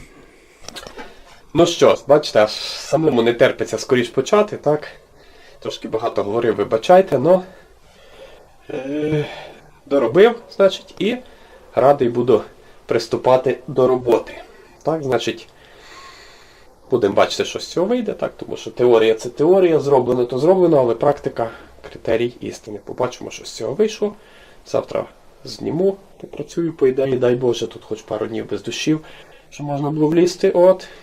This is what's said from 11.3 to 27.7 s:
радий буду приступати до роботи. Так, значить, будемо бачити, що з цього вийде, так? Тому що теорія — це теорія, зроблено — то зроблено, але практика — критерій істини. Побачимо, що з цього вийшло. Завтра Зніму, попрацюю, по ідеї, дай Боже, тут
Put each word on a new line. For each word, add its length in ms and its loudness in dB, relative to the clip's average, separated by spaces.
радий 340 4
буду 320 2
приступати 840 0
до 200 2
роботи. 460 0
Так, 200 -4
значить, 440 -4
будемо 220 0
бачити, 320 0
що 140 -10
з 80 -12
цього 200 -2
вийде, 260 -4
так? 240 -8
Тому 200 -12
що 140 -14
теорія — 440 4
це 140 -10
теорія, 500 4
зроблено — 460 2
то 140 -6
зроблено, 400 4
але 160 2
практика — 540 -2
критерій 500 -4
істини. 460 -12
Побачимо, 460 -8
що 140 -18
з 60 -16
цього 220 -8
вийшло. 400 -2
Завтра 380 -4
Зніму, 540 -4
попрацюю, 560 -8
по 140 2
ідеї, 300 0
дай 180 2
Боже, 320 -2
тут 160 -16